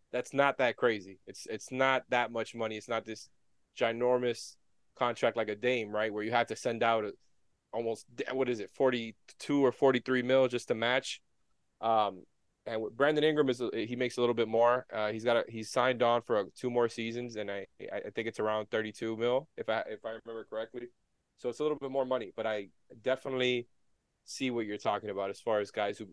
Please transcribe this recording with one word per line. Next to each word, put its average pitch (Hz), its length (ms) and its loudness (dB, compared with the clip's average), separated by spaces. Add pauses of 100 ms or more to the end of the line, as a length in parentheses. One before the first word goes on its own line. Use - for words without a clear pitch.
(120)
That's 123 220 -6
not 139 240 4
that 127 180 2
crazy. 98 520 -2
It's, - 180 -16
it's 110 260 -10
not 131 380 2
that 120 220 0
much 113 240 -6
money. 113 200 -4
It's 107 140 -10
not 113 160 -2
this 110 240 -10 (500)
ginormous 123 760 0 (420)
contract 120 400 0
like 110 100 0
a 107 80 -2
Dame, 113 360 0
right, 107 200 0
where 107 120 -4
you 113 80 -4
have 120 160 2
to 110 80 -6
send 117 260 -2
out 113 240 4
a, 101 60 -6 (600)
almost, 113 360 -4 (260)
what 131 160 0
is 117 100 0
it, 101 120 -10
forty-two 127 920 0
or 127 80 8
forty-three 127 520 4
mil 131 240 4
just 120 220 -2
to 123 60 2
match. 120 460 0 (600)
Um, 107 420 2 (420)
and 113 180 -4
with 113 120 -8
Brandon 147 280 4
Ingram 151 260 4
is, 127 120 0 (120)
he 113 220 -4
makes 123 220 -2
a - 20 0
little 120 160 4
bit 113 120 2
more. 117 460 4
Uh, 107 180 -2
he's 110 120 -6
got 117 140 4
a, 113 100 2
he's 113 240 -10
signed 123 320 2
on 120 180 4
for, 113 160 0
uh, 101 60 2 (120)
two 127 140 -2
more 120 200 2
seasons, 117 460 -8
and 104 140 -8
I, 101 160 -6 (260)
I, 98 60 -6 (100)
I - 60 -10
think 113 140 -4
it's 110 120 -8
around 107 300 -2
thirty-two 110 480 -4
mil 123 380 0
if 113 140 -8
I, 110 180 0
if 107 180 -10
I 113 200 -8
remember 113 240 -10
correctly. 117 380 -8 (500)
So - 100 -6
it's 120 120 -4
a 151 40 -2
little 151 140 0
bit 139 120 -8
more 135 160 0
money, 127 300 -4
but 110 100 -4
I 107 220 -2 (340)
definitely 127 640 0 (580)
see 131 260 -4
what 117 140 -2
you're 104 120 -6
talking 104 320 -2
about 98 200 -4
as 98 100 -10
far 107 220 2
as 101 100 -4
guys 104 260 -2
who, 107 140 -10